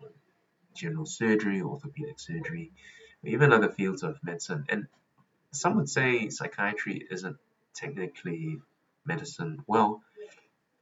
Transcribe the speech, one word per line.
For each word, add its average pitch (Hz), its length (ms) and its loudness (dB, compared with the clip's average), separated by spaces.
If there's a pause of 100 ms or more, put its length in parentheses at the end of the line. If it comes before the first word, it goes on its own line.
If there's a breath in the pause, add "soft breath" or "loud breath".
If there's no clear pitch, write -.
(760)
general 80 300 -4
surgery, 104 560 2
orthopedic - 580 -6
surgery, 165 540 -8 (520 loud breath)
even 120 280 6
other 104 160 8
fields 95 340 -2
of 82 200 -4
medicine. 147 480 -6
And 104 160 -2 (640)
some 196 240 2
would 147 120 2
say 123 400 2
psychiatry 104 800 -4
isn't 92 260 -6 (380)
technically 82 840 -6 (440)
medicine. 82 640 -6
Well, 107 360 4 (800 loud breath)